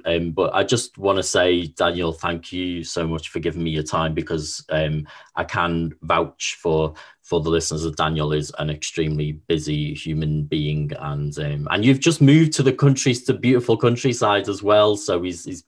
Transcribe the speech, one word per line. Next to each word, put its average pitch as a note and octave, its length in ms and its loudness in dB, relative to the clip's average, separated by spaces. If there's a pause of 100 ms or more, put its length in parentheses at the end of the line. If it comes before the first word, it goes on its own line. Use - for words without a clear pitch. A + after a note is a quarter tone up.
um, E2+ 240 0
but E2 240 0
I G2 80 4
just - 340 -2
wanna F#2+ 240 2
say, F2+ 460 2
Daniel, F2 440 -2
thank E2+ 400 -6
you F2+ 320 -6
so E2 240 -4
much E2 220 -6
for - 80 -10
giving E2+ 240 -4
me E2 80 -2
your D#2 140 -2
time, D#2+ 320 -2
because, D#2 540 -6
um, D#2 360 -2 (300)
I F2 80 -4
can E2+ 580 -2
vouch E2 580 -2
for, D#2 360 0 (260)
for - 180 -2
the D#2 100 -2
listeners D#2+ 340 0
that D#2 120 -4
Daniel D#2 380 0
is D2 240 -4
an D2+ 140 -4
extremely D2+ 600 -4
busy D2+ 600 -4
human D2+ 500 -4
being, D2+ 560 -2
and, D2 400 -6
um, D2 300 -6
and G2+ 160 0
you've C3+ 140 6
just E3 200 2
moved D#3 340 8
to D3 100 0
the B2+ 100 4
country, C3+ 400 4
to B2 220 0
beautiful B2 420 2
countryside A#2 720 2
as G2 140 -6
well. G#2 340 6
So F2+ 240 -2
he's, F2+ 240 -6
he's - 220 -12